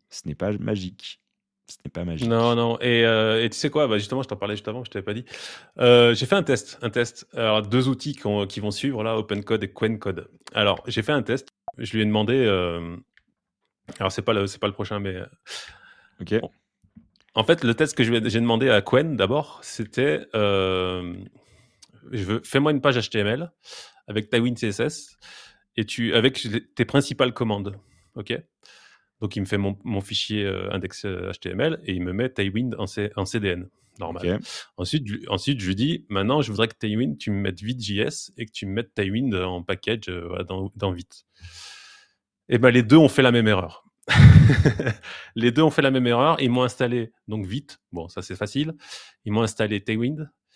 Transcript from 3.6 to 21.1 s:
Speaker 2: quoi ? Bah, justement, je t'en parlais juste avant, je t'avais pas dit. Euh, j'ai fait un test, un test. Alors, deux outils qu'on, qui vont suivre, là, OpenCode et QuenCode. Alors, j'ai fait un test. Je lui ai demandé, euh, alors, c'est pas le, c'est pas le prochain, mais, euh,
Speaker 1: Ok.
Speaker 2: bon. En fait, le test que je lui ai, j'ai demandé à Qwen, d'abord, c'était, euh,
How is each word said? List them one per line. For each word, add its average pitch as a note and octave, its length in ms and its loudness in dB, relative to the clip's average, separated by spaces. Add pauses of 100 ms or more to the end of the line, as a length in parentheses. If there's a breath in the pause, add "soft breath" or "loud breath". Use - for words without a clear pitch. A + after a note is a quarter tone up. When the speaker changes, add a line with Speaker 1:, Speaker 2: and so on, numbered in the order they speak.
Speaker 2:
quoi ? D3+ 160 2
Bah, A2 100 2
justement, G#2+ 240 -4
je - 60 -8
t'en G#2 80 -8
parlais G2+ 200 -6
juste G#2 120 -10
avant, A#2 160 -8
je - 80 -18
t'avais G2 140 -8
pas G#2 100 -4
dit. B2 100 -10 (540 loud breath)
Euh, A#2+ 340 8
j'ai B2 140 -2
fait G3 80 4
un F#3+ 80 2
test, - 400 -2
un A#2 80 -4
test. - 420 -4
Alors, G#2+ 300 2
deux B2 240 2
outils C3 260 -4
qu'on, G#2 320 -2
qui F#2+ 140 -10
vont G#2 100 -4
suivre, A#2 340 -4
là, A2 140 -2
OpenCode G#2+ 460 -4
et G2+ 80 -8
QuenCode. G#2 580 -4 (240)
Alors, G2+ 320 2
j'ai G#2 160 -4
fait D3 120 -2
un C#3 100 0
test. B2 240 -4 (320)
Je A2+ 140 -10
lui A2 100 2
ai - 20 2
demandé, G#2+ 300 2
euh, F2 640 0 (1000)
alors, G2+ 120 -2
c'est - 100 -8
pas A2+ 120 2
le, G2+ 140 0
c'est - 120 -12
pas G#2 80 -2
le G#2 60 -4
prochain, G#2 260 -8
mais, F#2+ 160 -6
euh, F#2 100 -12 (960 loud breath)
Speaker 1:
Ok. G#2+ 220 -2
Speaker 2:
bon. - 100 -10 (840)
En - 100 4
fait, E3 180 2
le A#2 100 4
test D3 220 0
que B2+ 80 4
je A2+ 80 2
lui A#2 60 4
ai, A2+ 120 0
j'ai A2+ 120 2
demandé A#2 280 2
à G#2+ 120 6
Qwen, D3 340 2
d'abord, A2 480 0
c'était, C3 600 -4 (100)
euh, F#2 800 0 (960 soft breath)